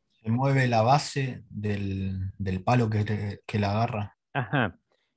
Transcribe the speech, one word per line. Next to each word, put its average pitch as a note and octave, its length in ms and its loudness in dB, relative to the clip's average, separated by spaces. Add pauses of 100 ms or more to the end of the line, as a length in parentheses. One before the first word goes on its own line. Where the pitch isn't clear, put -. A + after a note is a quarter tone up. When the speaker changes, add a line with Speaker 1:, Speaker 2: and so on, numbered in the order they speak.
(100)
Speaker 1:
Se - 200 -10
mueve C3 380 2
la A#2 140 4
base C3+ 680 0
del, G2 920 -4
del F#2 240 -2
palo A#2+ 280 2
que, G#2 560 -2
que - 120 -2
la G2+ 140 2
agarra. G#2 460 -4 (140)
Speaker 2:
Ajá. B2 460 -2 (380)